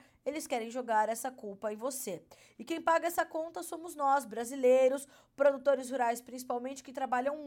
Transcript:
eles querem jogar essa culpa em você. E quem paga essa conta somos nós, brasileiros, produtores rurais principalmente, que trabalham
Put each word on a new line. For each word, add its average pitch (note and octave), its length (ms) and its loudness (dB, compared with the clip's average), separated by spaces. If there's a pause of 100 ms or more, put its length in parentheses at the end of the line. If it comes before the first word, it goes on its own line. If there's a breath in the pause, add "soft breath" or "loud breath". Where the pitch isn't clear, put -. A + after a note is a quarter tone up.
(260 loud breath)
eles C#4+ 220 -4
querem A#3 220 -4
jogar A3+ 380 0
essa A3+ 240 -4
culpa G#3+ 400 -8
em G#3+ 40 -8
você. A3+ 480 -6 (360 loud breath)
E - 40 -14
quem E4 180 -6
paga E4 260 2
essa E4+ 180 -2
conta E4 380 -8
somos E4+ 320 -12
nós, C#4 300 2
brasileiros, B3+ 800 2 (280 loud breath)
produtores C#4 540 4
rurais A#3+ 320 0
principalmente, B3+ 640 -6
que C4 100 -18
trabalham C4 540 -2